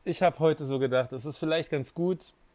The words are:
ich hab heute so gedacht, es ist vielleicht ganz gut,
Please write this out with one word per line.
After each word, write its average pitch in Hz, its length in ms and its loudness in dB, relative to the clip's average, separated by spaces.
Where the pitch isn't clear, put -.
ich 175 200 -2
hab 175 160 4
heute 151 260 4
so 135 140 0
gedacht, 127 340 0
es 131 140 -8
ist 147 100 -8
vielleicht 156 320 -2
ganz 139 240 -4
gut, 175 400 -2